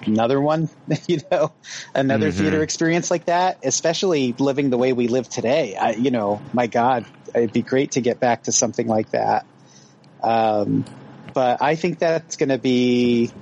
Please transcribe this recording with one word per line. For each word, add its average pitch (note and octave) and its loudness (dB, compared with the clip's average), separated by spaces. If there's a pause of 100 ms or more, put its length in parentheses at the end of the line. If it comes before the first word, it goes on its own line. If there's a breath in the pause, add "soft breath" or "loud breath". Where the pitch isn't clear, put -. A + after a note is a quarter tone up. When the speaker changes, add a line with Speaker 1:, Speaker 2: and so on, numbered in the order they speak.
Speaker 1:
another A#2 2
one, D#3 0 (180)
<laughs> D#3+ -4
you F3 0 (100)
know, D#3 0 (420 loud breath)
another C3+ 2
Speaker 2:
Mm-hmm. F#2 -4
Speaker 1:
theater - 2
experience E3 0
like E3 -2
that, F3+ 0
especially D3 0
living C#3 0
the B2 2
way B2+ 2
we A#2+ 0
live A2+ 0
today. B2 -2
I, - 0
you A#2+ 0
know, G#2 0 (120)
my B2 2
God, A#2+ 0 (300)
it'd A#2 0
be A#2+ 0
great C3+ 0
to C3+ -2
get A#2 0
back A#2+ 0
to A#2+ -6
something A2+ -2
like A2 -2
that. A2 -2 (800 loud breath)
Um, A2 0 (480)
but B2 2
I D3 2
think E3 -2
that's E3 -2
gonna C#3 0
be, B2 2 (120)